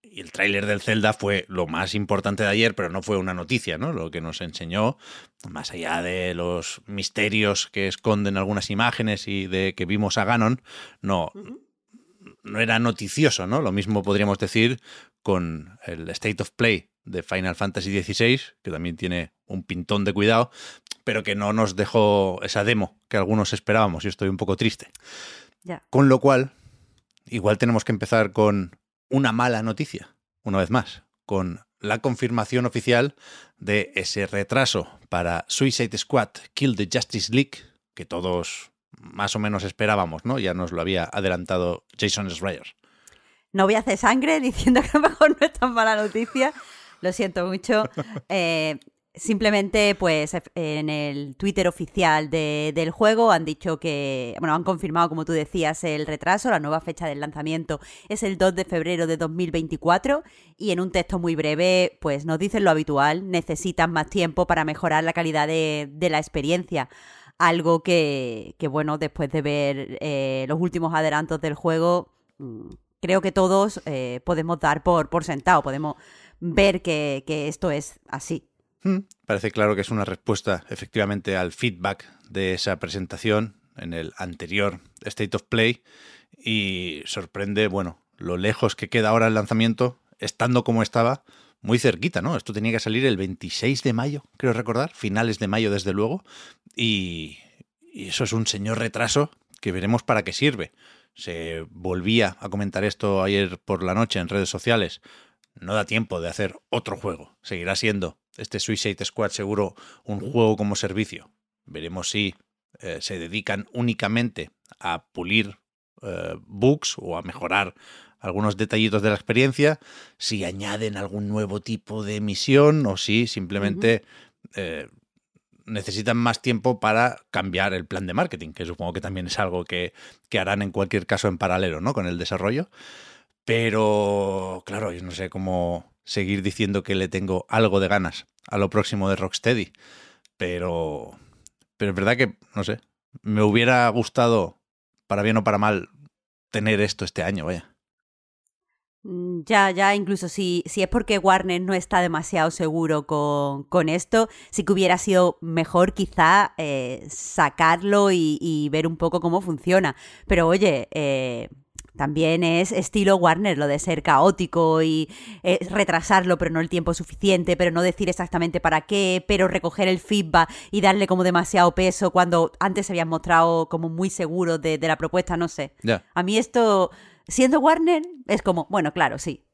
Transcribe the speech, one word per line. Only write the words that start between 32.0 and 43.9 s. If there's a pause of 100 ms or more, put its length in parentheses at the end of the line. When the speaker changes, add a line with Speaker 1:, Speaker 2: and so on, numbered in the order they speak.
Speaker 1:
oficial (420)
de
ese
retraso (200)
para
Suicide
Squad (240)
Kill
the
Justice
League, (340)
que
todos (260)
más
o
menos
esperábamos,
¿no?
Ya
nos
lo
había
adelantado (160)
Jason
Schreier. (760)
Speaker 2:
No
voy
a
hacer